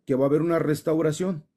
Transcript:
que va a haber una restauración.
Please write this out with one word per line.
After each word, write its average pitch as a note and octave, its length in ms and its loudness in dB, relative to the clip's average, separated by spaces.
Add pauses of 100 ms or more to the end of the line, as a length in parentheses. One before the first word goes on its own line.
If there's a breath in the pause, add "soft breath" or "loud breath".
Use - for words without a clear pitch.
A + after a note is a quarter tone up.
que C3+ 100 0
va C3 80 2
a C#3 60 4
haber D3+ 120 2
una E3+ 160 0
restauración. D#3 880 -2 (120)